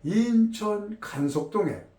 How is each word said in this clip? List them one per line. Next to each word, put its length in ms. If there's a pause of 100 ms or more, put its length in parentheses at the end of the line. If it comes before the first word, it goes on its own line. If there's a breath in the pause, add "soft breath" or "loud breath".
인천 960
간석동에 840 (120)